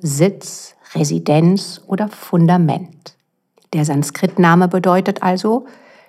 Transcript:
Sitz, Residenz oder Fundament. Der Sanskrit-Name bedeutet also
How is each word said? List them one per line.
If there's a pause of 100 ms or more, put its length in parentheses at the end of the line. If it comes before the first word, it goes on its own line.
Sitz, (180)
Residenz
oder
Fundament. (560)
Der
Sanskrit-Name
bedeutet
also (420)